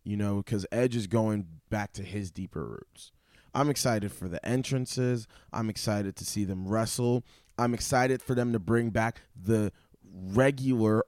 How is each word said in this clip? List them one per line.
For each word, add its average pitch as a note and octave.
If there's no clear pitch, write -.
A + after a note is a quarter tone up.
you G#2
know, G2+
'cause G2
Edge A#2+
is A2+
going G#2+
back G#2
to G2
his F#2
deeper E2
roots. -
I'm -
excited A2
for F#2
the E2+
entrances. B2+
I'm A2+
excited G#2
to -
see G#2
them F#2
wrestle. A#2+
I'm A#2+
excited B2+
for -
them A#2+
to A2+
bring A2+
back A2+
the G#2
regular, A2+